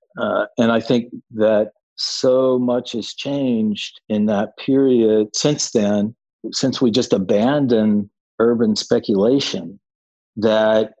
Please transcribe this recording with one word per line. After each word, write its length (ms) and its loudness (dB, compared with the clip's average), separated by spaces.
Uh, 280 -2
and 140 2
I 80 0
think 320 -2
that 400 0
so 640 0
much 320 -2
has 220 -8
changed 840 -4
in 180 0
that 300 -2
period 760 2
since 360 -2
then, 440 0
since 300 -2
we 100 2
just 220 0
abandoned 960 2
urban 360 2
speculation, 1040 -2
that 640 0